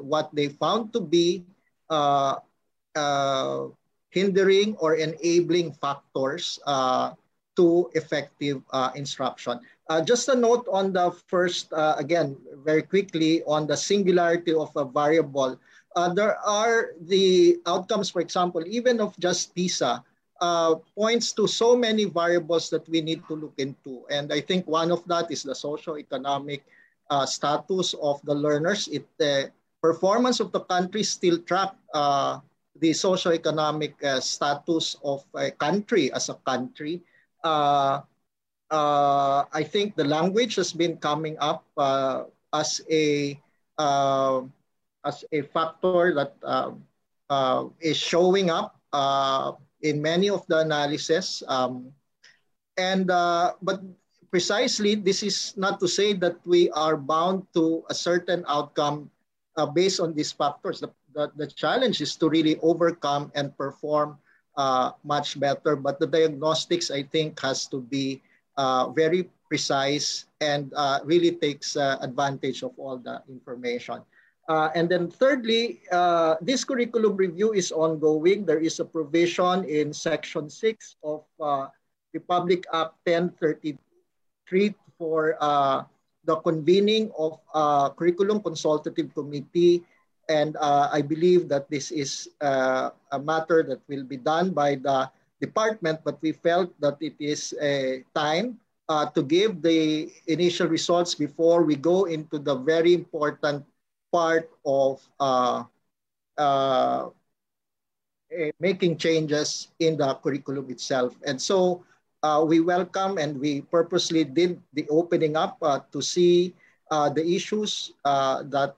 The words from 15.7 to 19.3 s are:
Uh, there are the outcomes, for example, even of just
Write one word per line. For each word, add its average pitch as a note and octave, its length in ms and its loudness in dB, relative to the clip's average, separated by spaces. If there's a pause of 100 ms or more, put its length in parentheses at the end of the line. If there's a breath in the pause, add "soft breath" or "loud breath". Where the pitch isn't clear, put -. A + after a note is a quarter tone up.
Uh, F3 180 2
there G#3 260 0
are G#3+ 600 0
the F3+ 680 6
outcomes, F#3 420 -2
for F3+ 120 -2
example, F3 440 -2
even A#3 360 0
of G3+ 180 -2
just F3 340 -2